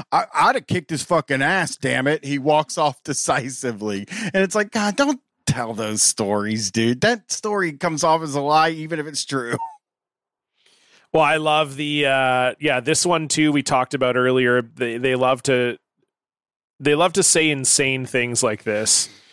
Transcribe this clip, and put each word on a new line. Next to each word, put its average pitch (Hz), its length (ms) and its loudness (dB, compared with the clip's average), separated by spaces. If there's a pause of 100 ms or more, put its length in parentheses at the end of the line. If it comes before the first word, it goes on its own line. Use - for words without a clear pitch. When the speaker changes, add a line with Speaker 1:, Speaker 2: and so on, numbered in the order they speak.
(120)
Speaker 1:
I, 151 220 2
I'd 185 220 4
have 214 120 -4
kicked 175 220 -4
his 147 140 -4
fucking 147 380 0
ass, 170 340 0
damn 127 320 -2
it." 156 180 0
He 143 140 -4
walks 151 380 2
off 151 260 0
<laughs> - 20 -20
decisively. 120 1040 -4 (260)
And 190 100 2
it's 190 120 -4
like, 208 160 -2
God, 208 240 -2
don't 277 260 0 (240)
tell 127 280 -2
those 107 280 -4
stories, 104 720 -2
dude. 117 300 0
That 226 300 0
story 196 420 -4
comes 156 300 -4
off 160 200 2
as 147 120 -8
a 143 60 -2
lie, 156 300 2
even 160 280 -8
if 147 80 -8
it's 147 180 -8
true. 120 360 -4
<laughs> 906 60 -8 (1500)
Speaker 2:
Well, 160 100 6
I 151 140 4
love 151 400 0
the, 147 300 -2
uh, 127 520 2
yeah, 139 220 0
this 151 240 0
one 160 240 0
too, 151 240 2
we 143 100 0
talked 127 300 0
about 127 240 0
earlier. 127 440 2
They, 117 360 -6
they 131 180 0
love 127 280 0
to, 123 340 0 (1040)
they 143 120 4
love 165 200 2
to 190 100 2
say 160 260 4
insane 135 560 0
things 120 380 -2
like 110 200 -2
this. 107 440 -2 (260)